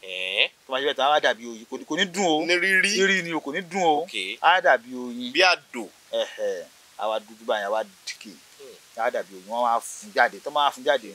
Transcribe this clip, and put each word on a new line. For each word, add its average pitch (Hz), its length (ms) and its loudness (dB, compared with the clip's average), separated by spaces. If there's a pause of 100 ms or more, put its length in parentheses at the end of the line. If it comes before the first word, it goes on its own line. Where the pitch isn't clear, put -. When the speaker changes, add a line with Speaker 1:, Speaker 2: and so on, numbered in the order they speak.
Speaker 1:
Ẹ̀ẹ́. 95 460 -2 (100)
Speaker 2:
Tó - 120 -20
bá 131 80 -2
ṣe 139 60 -2
bẹ́ẹ̀ 143 100 0
tán, 131 120 2
á 147 40 6
wá 151 80 4
dàbí 120 260 0
oyin. 117 200 -12
Kò - 120 -12
ní, 123 80 -10
kò 156 100 -4
ní 180 100 2
dùn 185 200 -2
o. 160 200 2
Speaker 1:
Ní 170 100 2
rírí? 190 400 2
Speaker 2:
Rírí 190 260 2
ni 170 120 -6
o, 156 60 -2
kò 139 120 -8
ní 170 100 -6
dùn 180 220 -2
o. 160 160 6
Speaker 1:
Ok. 170 160 -8 (220)
Speaker 2:
Á 175 240 4
dàbí 127 320 4
oyin. 123 380 -8
Speaker 1:
Bí 151 100 2
àdó? 170 420 2 (260)
Speaker 2:
Ẹ̀hẹ̀. 104 540 -4 (360)
Á - 80 -6
wá 110 120 0
dúdú 110 260 -18
báyìí, 110 200 0
á 101 40 -2
wá 110 120 0 (200)
dìkì. - 300 -14 (220)
Speaker 1:
Hmm. 127 220 -20 (180)
Speaker 2:
Á 117 160 0
dàbí 117 240 -6
oyin. 92 140 -18
Wọ́n 120 160 -2
wá 120 140 4
fún - 340 -8
jáde. 120 280 2
Tó - 120 -6
máa 147 200 4
fún 127 120 -16
jáde 127 320 0